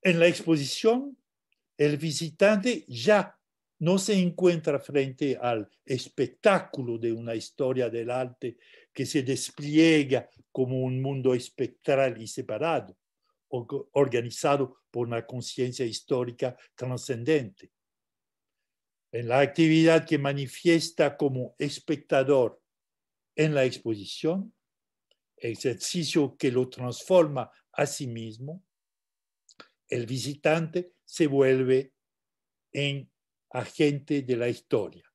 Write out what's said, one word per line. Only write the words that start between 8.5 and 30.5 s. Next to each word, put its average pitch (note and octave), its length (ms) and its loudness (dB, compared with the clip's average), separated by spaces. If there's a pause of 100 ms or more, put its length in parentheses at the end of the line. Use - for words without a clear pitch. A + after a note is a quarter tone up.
que C3+ 120 -6
se C#3 180 -2
despliega D3 1040 2 (220)
como C3 300 -2
un B2+ 200 -2
mundo C3 320 0
espectral B2+ 880 -2
y A2 60 -14
separado, A2+ 680 -6 (520)
org-, B2+ 420 -8
organizado C3 1000 0
por A#2+ 180 -4
una A#2 180 -6
conciencia B2+ 600 -6
histórica B2 720 -4 (180)
trascendente. B2 1000 -4 (1400)
En A#2 160 -6
la B2 140 4
actividad D#3+ 640 6
que D#3 120 0
manifiesta C#3+ 1000 0
como C3 400 -2
espectador C#3+ 1040 0 (760)
en D3+ 180 2
la C3+ 120 4
exposición, B2+ 880 -4 (840)
ejercicio C3+ 1000 -2
que C3+ 140 0
lo B2+ 180 0
transforma B2+ 840 0 (220)
a D3+ 120 -2
sí D3 220 -8
mismo, A#2 560 -12 (1300)
el A#2+ 160 -4
visitante D#3 880 -4 (100)